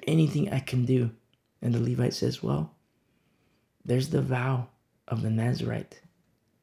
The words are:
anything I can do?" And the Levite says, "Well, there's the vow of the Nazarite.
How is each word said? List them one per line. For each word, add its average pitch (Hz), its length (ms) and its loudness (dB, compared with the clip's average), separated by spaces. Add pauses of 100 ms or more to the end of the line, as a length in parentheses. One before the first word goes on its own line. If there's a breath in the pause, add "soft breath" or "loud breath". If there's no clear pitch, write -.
anything 151 460 2
I 135 80 0
can 123 240 0
do?" 123 260 2 (500)
And 120 140 0
the 117 60 2
Levite 123 340 0
says, 127 280 -2
"Well, 147 340 -2 (1080)
there's 131 260 0
the 147 120 2
vow 127 460 0 (400)
of 113 140 -2
the 107 80 0
Nazarite. 113 720 -2 (600)